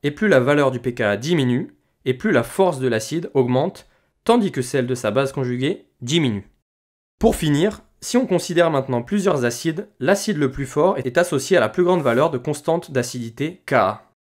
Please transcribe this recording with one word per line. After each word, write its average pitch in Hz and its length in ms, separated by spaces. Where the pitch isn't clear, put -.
Et 147 80
plus 214 160
la 151 120
valeur 139 300
du 123 100
P 123 140
K 104 240
diminue, 131 580
et 131 80
plus 208 180
la 123 120
force 175 360
de 127 80
l'acide 120 460
augmente, 127 560
tandis 226 280
que 135 100
celle 127 260
de 127 80
sa 110 140
base 135 220
conjuguée 131 560
diminue. 123 500
Pour 220 180
finir, 160 460
si - 180
on 254 100
considère 170 420
maintenant 131 320
plusieurs 175 420
acides, 151 460
l'acide 196 380
le 139 140
plus 139 160
fort - 320
est 127 180
associé 175 400
à - 20
la 110 100
plus 180 140
grande 175 200
valeur 135 260
de 139 80
constante 156 540
d'acidité 123 760
Ka. 107 560